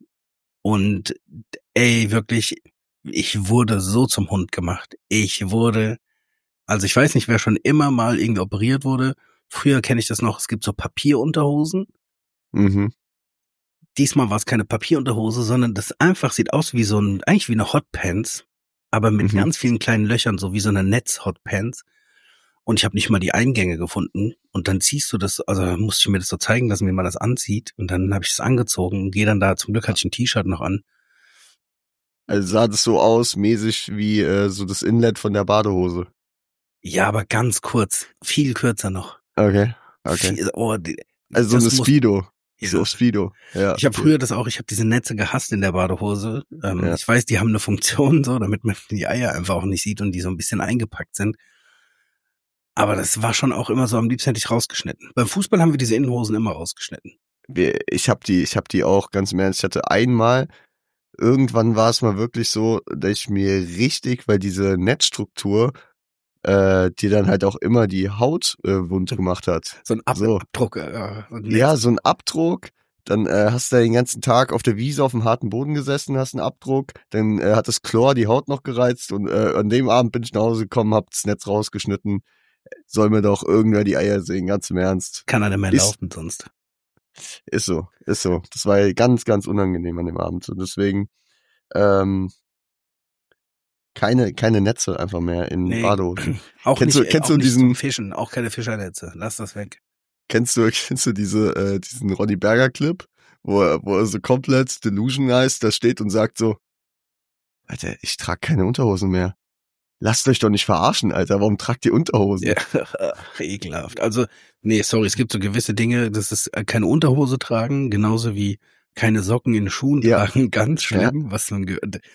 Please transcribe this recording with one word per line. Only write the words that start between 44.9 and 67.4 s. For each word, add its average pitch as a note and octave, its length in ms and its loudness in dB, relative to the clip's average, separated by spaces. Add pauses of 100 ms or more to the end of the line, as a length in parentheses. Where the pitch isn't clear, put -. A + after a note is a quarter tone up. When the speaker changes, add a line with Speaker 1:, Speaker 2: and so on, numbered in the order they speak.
Speaker 1:
gehasst - 360 -4
in G2+ 100 -2
der F#2 100 0
Badehose. G2+ 720 -2 (180)
Ähm, F#2 220 -2
Speaker 2:
Ja. E2+ 100 0
Speaker 1:
ich - 120 -6
weiß, A#2+ 200 2
die G2 140 0
haben A2 80 0
eine G#2+ 100 2
Funktion, C#3 640 2
so, B2+ 160 -2
damit G#2+ 240 -2
man G#2+ 140 -2 (140)
die G2+ 180 -4
Eier A#2+ 240 -2
einfach F2+ 240 -4
auch E2+ 80 -4
nicht F#2+ 180 -2
sieht G#2 180 -6
und G2+ 120 -2
die F2+ 80 -6
so F2+ 80 -4
ein F#2 80 -4
bisschen F2+ 240 -4
eingepackt A2 560 -4
sind. G#2 200 -4 (1400)
Aber F2+ 220 2
das F#2+ 240 -2
war A2+ 140 0
schon C3 180 0
auch - 160 -4
immer B2 200 2
so, A#2 100 0
am A#2 100 2
liebsten B2+ 220 -2
hätte G#2+ 80 0
ich - 120 -4
rausgeschnitten. - 640 -4
Beim A#2+ 120 0
Fußball G3 340 0
haben E3 120 4
wir D3 60 0
diese A2+ 180 0
Innenhosen A#2+ 400 0
immer A2 160 0
rausgeschnitten. - 680 -12 (300)
Speaker 2:
Wir, F2 320 0 (100)
ich - 180 -2
hab - 160 0
die, F2+ 180 2
ich - 140 -2
hab G2 120 -4
die - 160 0
auch, G2 260 2
ganz G2 220 -2
im F2+ 80 -2
Ernst, F#2+ 200 0
ich - 40 -2
hatte - 260 -2
einmal, A#2+ 560 2 (720)
irgendwann A#2 580 4
war's A2+ 240 2
mal G#2+ 160 2
wirklich A#2 320 -4
so, A2 380 0
dass F#2+ 240 -4
ich - 180 -4
mir G2 280 0 (200)
richtig, B2 520 -2
weil G#2 100 4
diese F#2+ 400 0
Netzstruktur G#2+ 920 0 (720)
äh, F#2+ 480 4
dir G2 200 -2
dann G#2 160 4
halt G2 180 2